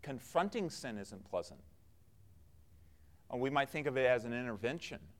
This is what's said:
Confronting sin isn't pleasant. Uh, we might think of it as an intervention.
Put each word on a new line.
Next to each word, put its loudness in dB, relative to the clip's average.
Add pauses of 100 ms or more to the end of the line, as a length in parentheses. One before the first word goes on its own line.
Confronting 0
sin -6
isn't -10
pleasant. -4 (1700)
Uh, -4
we 2
might 4
think -2
of 2
it 6
as 6
an -2
intervention. -4 (200)